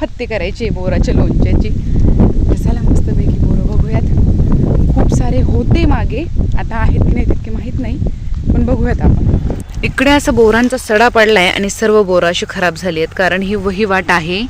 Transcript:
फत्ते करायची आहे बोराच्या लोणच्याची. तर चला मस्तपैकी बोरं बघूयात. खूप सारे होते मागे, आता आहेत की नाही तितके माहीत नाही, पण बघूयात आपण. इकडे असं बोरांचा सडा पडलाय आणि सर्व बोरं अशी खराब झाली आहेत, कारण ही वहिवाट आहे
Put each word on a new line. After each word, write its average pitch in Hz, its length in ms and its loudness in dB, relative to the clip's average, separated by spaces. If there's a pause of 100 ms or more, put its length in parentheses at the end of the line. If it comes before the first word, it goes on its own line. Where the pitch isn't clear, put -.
फत्ते 311 260 -6
करायची 202 380 -6
आहे 202 100 -2
बोराच्या 175 400 -2
लोणच्याची. - 540 2
तर - 880 2
चला - 260 0
मस्तपैकी - 580 2
बोरं - 280 2
बघूयात. - 1300 2
खूप - 200 2
सारे - 280 2
होते 311 440 2
मागे, 233 380 0 (340)
आता 220 180 -4
आहेत 226 240 2
की - 120 2
नाही 240 140 0
तितके 220 240 -2
माहीत 226 300 -4
नाही, 233 160 -4 (560)
पण 240 140 0
बघूयात 233 340 0
आपण. - 320 2 (520)
इकडे 262 260 0
असं 285 240 2
बोरांचा 233 440 2
सडा 233 300 2
पडलाय 214 400 2
आणि 202 220 -4
सर्व 214 320 0
बोरं 180 240 0
अशी 180 220 -4
खराब 180 260 -4
झाली 160 260 -6
आहेत, 160 160 -6
कारण 185 260 -2
ही 190 120 -4
वहिवाट 190 560 -2
आहे 175 400 -2